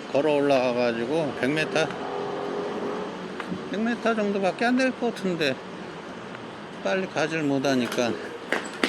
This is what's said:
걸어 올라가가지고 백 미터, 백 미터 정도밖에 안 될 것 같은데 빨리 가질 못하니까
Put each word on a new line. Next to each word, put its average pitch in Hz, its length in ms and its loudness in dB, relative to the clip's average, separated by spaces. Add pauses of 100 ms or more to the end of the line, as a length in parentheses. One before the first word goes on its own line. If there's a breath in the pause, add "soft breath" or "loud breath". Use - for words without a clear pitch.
(120)
걸어 147 240 4
올라가가지고 127 1040 4
백 123 120 2
미터, 151 360 2 (1800)
백 196 80 -2
미터 226 360 2
정도밖에 202 500 2
안 247 120 4
될 262 220 4
것 233 160 0
같은데 160 400 0 (1300)
빨리 190 240 0
가질 156 360 0
못하니까 131 680 2 (760)